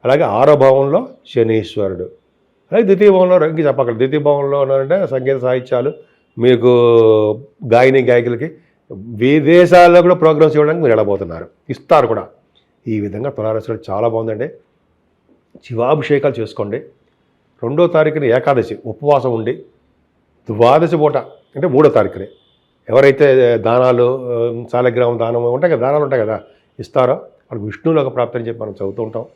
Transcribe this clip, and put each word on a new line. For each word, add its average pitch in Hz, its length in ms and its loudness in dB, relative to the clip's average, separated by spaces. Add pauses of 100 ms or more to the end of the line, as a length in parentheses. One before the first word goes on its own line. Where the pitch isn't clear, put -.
అలాగే 139 180 2
ఆరో 131 340 2
భావంలో 139 520 2 (220)
శనీశ్వరుడు, 104 760 -2 (640)
అలాగే 226 140 0
ద్వితీయ 196 260 4
భావంలో 180 260 4
ర-, 160 160 2
ఇంక 156 60 -6
చెప్పక్కర్లేదు. 131 400 -2
ద్వితీయ 135 300 0
భావంలో 143 360 0
ఉన్నారంటే 139 420 -2
సంగీత 131 400 -4
సాహిత్యాలు, 127 460 -2 (440)
మీకు 120 340 2 (1000)
గాయని 131 300 4
గాయకులకి 120 460 -2 (760)
విదేశాల్లో 175 800 4
కూడా 175 120 4
ప్రోగ్రామ్స్ 156 420 2
ఇవ్వడానికి 156 260 0
మీరు 123 120 2
వెళ్ళబోతున్నారు, 95 520 -4 (240)
ఇస్తారు 135 420 2
కూడా. 101 120 -6 (640)
ఈ 107 160 -4
విధంగా 104 260 -8
తులారాశిలో 110 480 -6 (120)
చాలా 107 180 -2
బాగుందండి. 113 400 -6 (1160)
శివాభిషేకాలు 131 760 -2
చేసుకోండి. 107 380 -8 (840)
రెండో 147 240 0
తారీఖున 156 380 -2
ఏకాదశి 120 640 -2
ఉపవాసం 131 520 -2
ఉండి, 113 160 -6 (960)
ద్వాదశి 139 480 2
పూట 147 200 0 (380)
అంటే 143 120 -4
మూడో 147 220 2
తారీఖునే 98 400 -2 (600)
ఎవరైతే 131 680 4
దానాలు, 123 480 2 (260)
ఆ, 117 400 -6
శాలగ్రామ 123 520 0
దానం 120 320 -2
ఉంటాయి 165 160 0
కదా, 120 140 -2
దానాలు 147 200 0
ఉంటాయి 131 160 -2
కదా, 107 180 -4 (380)
ఇస్తారో 127 360 -2
వాళ్ళకి - 520 -14
విష్ణులోక 139 480 -4
ప్రాప్తి 120 240 -4
అని 117 100 -8
చెప్పి 110 140 -12
మనం 104 100 -12
చదువుతూ 101 300 -8
ఉంటాం. 113 220 -10 (120)